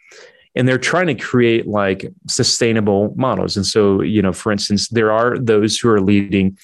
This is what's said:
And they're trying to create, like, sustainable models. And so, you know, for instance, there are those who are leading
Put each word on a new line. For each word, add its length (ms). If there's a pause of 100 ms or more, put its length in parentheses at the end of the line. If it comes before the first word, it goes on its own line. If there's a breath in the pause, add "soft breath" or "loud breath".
(560 loud breath)
And 120
they're 100
trying 300
to 80
create, 520
like, 440 (160)
sustainable 880
models. 420
And 80
so, 360
you 200
know, 120
for 180
instance, 380
there 220
are 260
those 420
who 100
are 120
leading 640